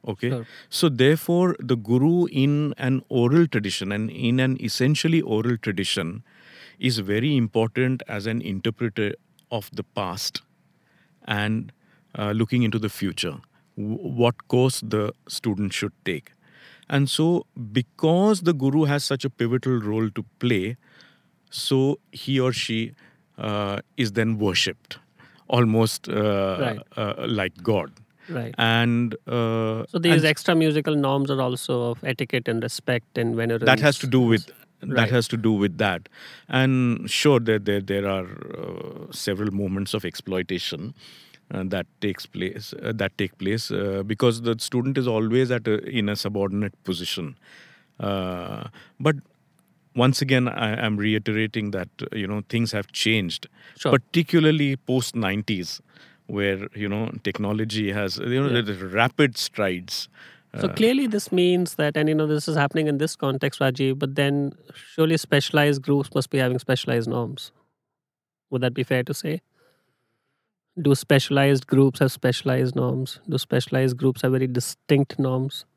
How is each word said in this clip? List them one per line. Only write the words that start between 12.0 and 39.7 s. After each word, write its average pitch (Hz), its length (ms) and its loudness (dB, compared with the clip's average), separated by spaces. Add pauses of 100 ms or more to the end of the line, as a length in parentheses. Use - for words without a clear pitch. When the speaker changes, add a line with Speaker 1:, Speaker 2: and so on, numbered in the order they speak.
Speaker 1:
uh, 104 140 -2
looking 113 300 0
into 113 160 0
the 104 100 -2
future, 85 480 -4 (400)
w-, 104 220 -6
what 120 500 0
course 127 320 2
the 107 320 -2 (160)
student 101 440 -4
should 104 200 -4 (120)
take. 85 280 -6 (560)
And 139 220 2
so 165 360 2 (260)
because 180 680 2
the 170 120 2
guru 139 300 2
has 143 200 2
such 139 200 -2
a 135 60 -2
pivotal 120 500 0
role 110 300 -2
to 107 120 -8 (160)
play, 117 380 0 (720)
so 135 480 0 (140)
he 135 260 -2
or 127 140 2
she, 113 400 -4 (460)
uh, 104 420 -4 (160)
is 113 160 -2
then 110 260 0
worshipped - 600 -2 (500)
almost, 113 600 2
uh, 101 520 0
Speaker 2:
Right. 113 200 -4 (160)
Speaker 1:
uh, 110 320 -6
like 95 340 -4
God. 92 300 -2 (360)
Speaker 2:
Right. 120 300 -8
Speaker 1:
And, 117 560 2 (120)
uh, 113 640 -2
Speaker 2:
So - 120 -4
these 165 220 4
Speaker 1:
and - 20 0
Speaker 2:
extra 156 320 2
musical 156 400 2
norms 139 340 0
are 135 100 0
also 123 500 -2
of 117 140 -8
etiquette 127 440 -2
and 113 140 -2
respect - 540 -4
and 117 200 0
veneration. 113 300 0
Speaker 1:
That 131 140 6
has 143 200 4
to 131 80 -4
do 127 120 4
with, 113 260 4 (340)
that 95 80 -10
Speaker 2:
Right. 113 220 2
Speaker 1:
has 120 180 2
to 113 80 -2
do 110 160 2
with 98 260 2
that. 98 300 -2 (400)
And 127 600 2
sure, 139 300 4
there, 110 220 2
there, 101 200 0
there 98 280 -2
are, 95 180 -2 (320)
uh, - 540 -12
several 101 400 -4
moments 98 420 -4